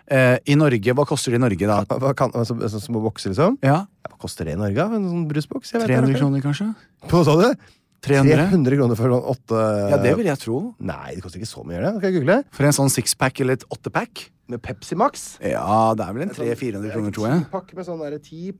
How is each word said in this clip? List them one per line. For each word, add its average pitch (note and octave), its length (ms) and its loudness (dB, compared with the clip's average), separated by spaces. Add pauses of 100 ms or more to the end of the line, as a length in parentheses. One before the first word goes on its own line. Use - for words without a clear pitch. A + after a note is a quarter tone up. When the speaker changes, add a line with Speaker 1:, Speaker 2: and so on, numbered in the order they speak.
Speaker 1:
Eh, B2+ 380 4
i C#3+ 80 2
Norge, B2+ 400 4
hva C#3 140 2
koster C3+ 260 -2
det A#2+ 80 2
i - 20 4
Norge G2 220 2
da? G#2 180 2
Speaker 2:
Hva, B2 160 -4
hva C3+ 160 0
kan, B2+ 160 0
altså, A#2+ 220 -2 (160)
så, G#2+ 100 -6
små A2 220 -4
bokser, G#2 320 -4
liksom? F3 300 2
Speaker 1:
Ja. D3+ 240 2 (180)
Speaker 2:
Ja, - 60 -12
hva - 100 -20
koster - 240 -8
det D#2 80 -6
i E2+ 80 -4
Norge, G2+ 140 -2
da? D#3 100 0
En G#3+ 240 -2
sånn E3+ 180 -2
brusboks? D3+ 460 -6
Jeg A#3 80 0
vet A3+ 80 -2
Speaker 1:
Tre B2+ 80 4
hundre C3 160 4
Speaker 2:
ikke. C3 80 0
Speaker 1:
kroner, C#3 240 0
kanskje? G3+ 300 -2 (340)
Speaker 2:
Hva E3+ 160 6
sa D3+ 160 6
du? B3 140 4 (500)
Speaker 1:
Tre C#3 160 4
hundre? C#3 160 6
Speaker 2:
Tre D3+ 160 4
hundre C3+ 240 4
kroner A#2+ 180 2
for A#2 140 0
sånn B2 240 2
åtte G#2+ 560 0
Speaker 1:
Ja, - 80 2
det A#2+ 180 2
vil A3 140 -2
jeg C#3 80 -2
tro. E3+ 420 -6
Speaker 2:
Nei, C#2 360 -10
det F2+ 80 -12
koster F2+ 180 -14
ikke A2+ 80 -12
så - 160 -16
mye, - 140 -8
gjør C3 80 -2
det? G#3 100 -2
Skal F#3+ 160 -2
jeg E3+ 80 0
google? G3 300 2
Speaker 1:
For - 180 -2
en - 80 4
sånn C#3 160 2
sixpack - 480 -2
eller C3 160 0
et - 60 -16 (100)
åttepack? - 560 -8 (180)
Speaker 2:
Med A#2+ 140 -10
Pepsi - 340 -10
Max? - 460 -4
Speaker 1:
Ja, G#2+ 560 2
det G#2 80 -4
er F#2 80 -10
vel B2 80 -6
en G3 80 -6
Speaker 2:
En - 60 -12
sånn, - 100 -6
Speaker 1:
tre, A#2 80 -2
fire A2+ 240 -6
hundre G#2 160 -8
Speaker 2:
en A2+ 80 -4
Speaker 1:
kroner, G#2 140 -4
tror G#2+ 160 -4
jeg. E3 80 2 (100)
Speaker 2:
ti-pakke F#3 260 -10
med F3+ 120 -10
sånn F3 180 -8
der D3+ 140 -8
ti F3 400 -14